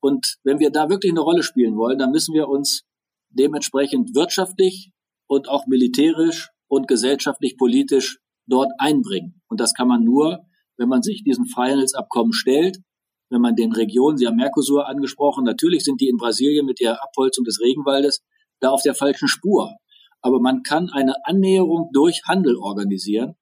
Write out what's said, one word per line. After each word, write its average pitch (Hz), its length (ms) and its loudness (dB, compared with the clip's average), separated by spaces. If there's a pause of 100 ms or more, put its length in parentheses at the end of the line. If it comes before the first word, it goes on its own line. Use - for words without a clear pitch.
Und 139 420 -2
wenn 143 160 2
wir 147 120 4
da 156 180 0
wirklich 196 240 0
eine 165 80 0
Rolle 160 240 2
spielen 113 320 0
wollen, 123 240 0
dann 127 100 0
müssen 160 240 -2
wir 151 140 2
uns 139 340 -2 (480)
dementsprechend 139 840 0
wirtschaftlich 185 760 -2 (380)
und 139 200 0
auch 139 200 -2
militärisch 151 840 0 (160)
und 135 220 -2
gesellschaftlich, 135 680 -2
politisch 135 640 0 (300)
dort 131 300 2
einbringen. 104 680 -2
Und 110 140 -6
das 113 140 -2
kann 123 120 -2
man 123 160 2
nur, 147 380 2 (360)
wenn 120 120 -2
man 127 140 2
sich 208 200 -6
diesen 123 240 0
Freihandelsabkommen 127 880 -2
stellt, 151 460 0 (520)
wenn 120 120 2
man 117 140 2
den 113 160 0
Regionen, 113 440 2
Sie 123 100 2
haben 113 100 0
Mercosur 139 520 0
angesprochen, 139 560 -2
natürlich 147 400 0
sind 135 160 -2
die 135 80 2
in 123 80 2
Brasilien 123 480 0
mit 131 160 -4
der 117 240 -2
Abholzung 131 400 -2
des 104 160 -6
Regenwaldes 139 600 0 (380)
da 131 100 2
auf 135 100 0
der 139 140 0
falschen 139 340 -2
Spur. 147 460 -2 (480)
Aber 127 180 2
man 127 220 0
kann 165 260 -2
eine 135 240 0 (140)
Annäherung 185 680 2
durch 160 320 2
Handel 165 320 0
organisieren. 104 840 -4